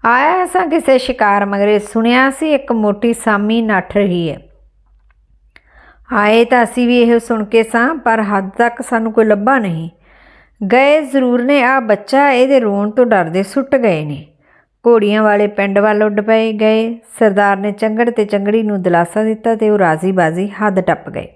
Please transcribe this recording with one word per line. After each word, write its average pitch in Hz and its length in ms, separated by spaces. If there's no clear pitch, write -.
"ਆਇਆ 302 400
ਸਾਂ 359 220
ਕਿਸੇ 277 300
ਸ਼ਿਕਾਰ 208 480
ਮਗਰੇ, 202 340
ਸੁਣਿਆ 240 520
ਸੀ 302 220
ਇੱਕ 277 180
ਮੋਟੀ 214 420
ਸਾਮੀ 220 480
ਨੱਠ 202 360
ਰਹੀ 175 340
ਹੈ।" - 100
"ਆਏ 220 320
ਤਾਂ 240 180
ਅਸੀਂ 247 240
ਵੀ 247 140
ਇਹੋ 233 180
ਸੁਣ 226 260
ਕੇ 226 180
ਸਾਂ, 240 320
ਪਰ 226 260
ਹੱਦ 196 280
ਤੱਕ 240 320
ਸਾਨੂੰ 226 300
ਕੋਈ 220 140
ਲੱਭਾ 214 340
ਨਹੀਂ। 165 300
ਗਏ 277 300
ਜ਼ਰੂਰ 254 420
ਨੇ, 277 200
ਆ 262 160
ਬੱਚਾ 254 520
ਇਹਦੇ 262 280
ਰੋਣ 208 320
ਤੋਂ 247 140
ਡਰਦੇ 185 380
ਸੁੱਟ 269 320
ਗਏ 185 300
ਨੇ।" 147 200
ਘੋੜੀਆਂ 214 360
ਵਾਲੇ 208 240
ਪਿੰਡ 202 320
ਵੱਲ 208 240
ਉੱਡ 202 180
ਪਏ 220 320
ਗਏ। 220 400
ਸਰਦਾਰ 202 640
ਨੇ 202 140
ਚੰਗੜ 220 380
ਤੇ 233 160
ਚੰਗੜੀ 208 380
ਨੂੰ 208 180
ਦਿਲਾਸਾ 175 420
ਦਿੱਤਾ 220 320
ਤੇ 220 140
ਉਹ 208 80
ਰਾਜ਼ੀ 175 340
ਬਾਜ਼ੀ 180 360
ਹੱਦ 202 320
ਟੱਪ 170 300
ਗਏ। - 260